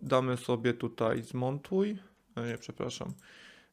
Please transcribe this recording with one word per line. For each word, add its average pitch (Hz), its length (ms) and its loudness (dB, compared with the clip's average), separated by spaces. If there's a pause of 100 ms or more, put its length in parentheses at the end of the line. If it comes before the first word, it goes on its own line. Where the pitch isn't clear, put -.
damy 127 360 4
sobie 123 360 2
tutaj 120 480 0
zmontuj. 143 760 0 (380)
E, 117 120 -4
nie, 117 100 -4
przepraszam. - 560 -6 (600)